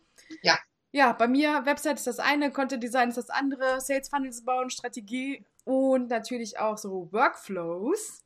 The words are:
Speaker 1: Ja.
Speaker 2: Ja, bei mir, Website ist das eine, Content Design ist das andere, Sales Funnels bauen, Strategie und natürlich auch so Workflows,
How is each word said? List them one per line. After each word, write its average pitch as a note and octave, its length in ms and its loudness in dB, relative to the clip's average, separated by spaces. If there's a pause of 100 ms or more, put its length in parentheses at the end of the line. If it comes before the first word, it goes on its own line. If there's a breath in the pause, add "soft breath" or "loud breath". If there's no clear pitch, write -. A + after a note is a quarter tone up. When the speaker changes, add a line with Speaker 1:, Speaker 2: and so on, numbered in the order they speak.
(420 loud breath)
Speaker 1:
Ja. E3 160 6 (340)
Speaker 2:
Ja, C4+ 200 6
bei A3+ 140 4
mir, C#4 400 2
Website C#4 320 0
ist - 80 -8
das - 140 -6
eine, C#4+ 320 2
Content C4+ 300 -2
Design A#3+ 260 2
ist A#3+ 100 -4
das A#3+ 100 -8
andere, C4 520 0
Sales C4+ 280 -2
Funnels C4+ 360 -6
bauen, B3+ 260 0
Strategie B3 760 -8 (200)
und C4 440 2
natürlich A#3 520 -4
auch G#3+ 180 0
so F#3+ 320 -8
Workflows, G3+ 1160 -2